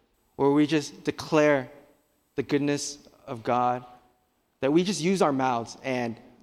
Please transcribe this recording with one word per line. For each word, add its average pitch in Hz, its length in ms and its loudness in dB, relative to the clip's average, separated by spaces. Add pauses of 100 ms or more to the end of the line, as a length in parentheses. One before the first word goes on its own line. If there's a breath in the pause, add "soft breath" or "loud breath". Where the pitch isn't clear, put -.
(340)
where 139 160 4
we 147 160 4
just 147 380 -4
declare 147 680 2 (640)
the 135 80 -4
goodness 143 540 -2 (280)
of 117 160 -12
God, 123 440 0 (720)
that 135 140 0
we 175 100 4
just 175 160 -4
use 180 220 0
our 156 100 4
mouths 127 500 -2
and 123 360 -4 (260)